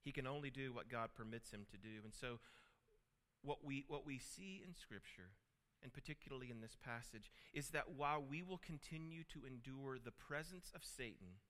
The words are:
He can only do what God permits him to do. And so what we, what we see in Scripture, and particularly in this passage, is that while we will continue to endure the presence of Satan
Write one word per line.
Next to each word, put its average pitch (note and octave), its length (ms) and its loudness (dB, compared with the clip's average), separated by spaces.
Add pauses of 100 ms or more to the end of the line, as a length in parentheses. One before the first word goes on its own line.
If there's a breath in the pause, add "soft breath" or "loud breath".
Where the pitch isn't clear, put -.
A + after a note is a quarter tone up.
He C#3 80 0
can C3 160 4
only C#3+ 220 4
do C3 240 2
what A#2 160 0
God A2+ 260 6
permits A2+ 360 -2
him G#2 200 -2
to G#2 60 -8
do. G#2+ 260 -4
And A2 100 -6
so A#2+ 260 0 (1000 loud breath)
what C#3+ 220 2
we, C#3 240 2
what C#3+ 180 0
we C3+ 140 0
see F#3+ 420 -6
in F3+ 140 -6
Scripture, - 560 -8 (500)
and B2+ 100 -8
particularly C3+ 580 -2
in A#2 120 -2
this A2 200 -6
passage, A#2 480 -2 (240 loud breath)
is D3 180 2
that - 200 6
while D3 300 8
we C#3+ 200 2
will F3+ 160 0
continue D#3+ 680 -2
to D3+ 200 -6
endure C3 540 0
the A#2+ 120 -2
presence E3 640 -2
of E3+ 100 -8
Satan G2+ 560 -2 (100)